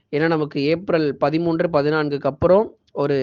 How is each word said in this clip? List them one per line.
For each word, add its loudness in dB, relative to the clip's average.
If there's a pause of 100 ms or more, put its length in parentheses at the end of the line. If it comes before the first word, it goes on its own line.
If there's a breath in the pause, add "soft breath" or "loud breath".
(160 soft breath)
ஏன்னா, 0
நமக்கு -2
ஏப்ரல் 0
பதிமூன்று, 0
பதினான்குக்கு 0
அப்புறம் 2 (160)
ஒரு -2